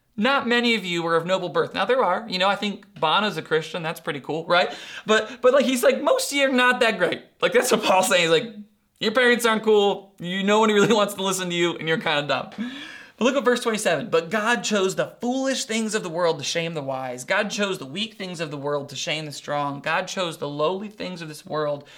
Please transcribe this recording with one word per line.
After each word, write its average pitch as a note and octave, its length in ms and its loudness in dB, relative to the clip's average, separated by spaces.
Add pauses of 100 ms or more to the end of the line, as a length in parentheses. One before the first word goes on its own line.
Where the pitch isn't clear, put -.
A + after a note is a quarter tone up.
(160)
Not A#3 300 2
many A#3+ 300 2
of F#3+ 80 -4
you F3 180 -2
were E3 140 2
of D#3+ 100 0
noble F#3 220 0
birth." D#3 260 0
Now, F#3 120 -2
there B3 180 2
are. G3 240 0
You F#3 100 -2
know, F#3 80 2
I G3 80 4
think - 460 -8
Bono's F3 360 2
a D#3 60 -4
Christian. D#3+ 400 -2
That's E3 160 -6
pretty D3 220 -8
cool, D#3+ 260 -6
right? F#3 260 2 (340)
But, A3 360 0
but, B3+ 120 6
like, C#4 100 6
he's B3 180 0
like, C4 200 4
"Most - 280 2
of C#4+ 80 -2
you C4+ 100 4
are C4+ 40 -2
not B3 280 4
that A3 180 2
great." E3 240 0 (180)
Like, E3+ 120 2
that's B3 200 4
what A3 100 2
Paul's F#3+ 260 4
saying. F3+ 140 4
He's E3 80 2
like, D#3+ 240 2 (460)
"Your G3+ 100 0
parents A#3+ 340 4
aren't A3 200 2
cool. G3+ 560 2
You, F#3 240 -4
no G#3 160 4
one A3 100 6
really G3+ 220 6
<laughs> G#3+ 80 4
wants G3+ 140 0
to F#3+ 100 -8
listen F3+ 260 -2
to F3 60 -2
you, E3+ 220 0
and D#3 100 -6
you're D#3+ 100 2
kinda D3 300 -2
dumb." C3 220 -2 (680)
But G#3 60 0
look B3+ 100 2
at C4 100 0
verse A#3+ 160 2
twenty-seven. F#3 480 -2
"But E3 220 0
God A3 320 -2
chose F#3+ 320 0
the D#3 260 -4
foolish C4 440 -2
things A3 320 -2
of F#3 80 -4
the F#3 40 -6
world E3 300 0
to C#3 60 -8
shame E3 300 -4
the C#3+ 80 -6
wise. C3 420 -8
God G3+ 260 0
chose G3 280 -4
the C#3 80 -12
weak G3+ 280 -8
things F3+ 240 -10
of D#3 140 -8
the D3+ 40 -8
world C#3+ 340 -4
to C#3 60 -14
shame D#3 300 -6
the C#3+ 60 -12
strong. C#3+ 480 -4
God E3+ 260 -2
chose F3 320 -6
the D3+ 100 -6
lowly F3+ 420 -2
things F3+ 320 -10
of D#3+ 60 -12
this D3+ 160 -16
world D3 540 -4